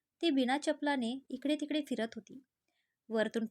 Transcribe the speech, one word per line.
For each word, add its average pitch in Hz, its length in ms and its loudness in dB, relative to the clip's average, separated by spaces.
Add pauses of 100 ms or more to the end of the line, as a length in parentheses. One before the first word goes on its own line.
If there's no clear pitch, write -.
(220)
ती 339 80 4
बिना 269 280 4
चपलाने 294 540 0 (180)
इकडे 277 260 0
तिकडे 302 320 -2
फिरत 226 280 -2
होती. - 240 -14 (720)
वरतून 220 420 0